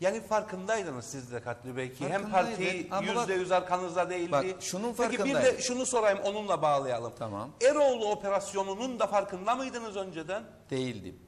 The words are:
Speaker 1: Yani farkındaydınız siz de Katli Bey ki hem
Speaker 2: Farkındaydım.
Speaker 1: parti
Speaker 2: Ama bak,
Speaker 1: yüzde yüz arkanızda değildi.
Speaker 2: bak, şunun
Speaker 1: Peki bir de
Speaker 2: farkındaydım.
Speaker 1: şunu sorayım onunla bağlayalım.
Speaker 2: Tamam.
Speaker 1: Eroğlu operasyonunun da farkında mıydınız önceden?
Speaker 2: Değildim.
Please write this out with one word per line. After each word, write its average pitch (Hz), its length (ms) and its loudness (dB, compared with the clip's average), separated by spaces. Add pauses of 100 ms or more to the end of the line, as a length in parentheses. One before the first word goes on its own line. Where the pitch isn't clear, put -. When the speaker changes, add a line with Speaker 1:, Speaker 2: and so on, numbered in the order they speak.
Speaker 1:
Yani 208 200 0
farkındaydınız 190 840 -2
siz 123 260 -10
de 120 100 -6
Katli 120 340 -8
Bey 127 180 -4
ki 139 160 -4
hem 202 200 -2
Speaker 2:
Farkındaydım. 185 600 0
Speaker 1:
parti 202 200 -2
Speaker 2:
Ama 208 60 -2
bak, 233 140 0
Speaker 1:
yüzde 190 40 0
yüz 180 180 0
arkanızda 180 580 2
değildi. 180 220 -2
Speaker 2:
bak, 139 140 4 (140)
şunun 220 340 -4
Speaker 1:
Peki 240 180 2
bir 247 60 0
de - 0 -
Speaker 2:
farkındaydım. 226 440 4
Speaker 1:
şunu 247 240 0
sorayım 214 340 4
onunla 202 420 0
bağlayalım. 131 580 2
Speaker 2:
Tamam. 110 320 -6 (100)
Speaker 1:
Eroğlu 254 500 6
operasyonunun 196 880 -2
da 208 80 2
farkında 196 480 0
mıydınız 233 400 -6
önceden? 185 480 -6 (260)
Speaker 2:
Değildim. 117 580 -4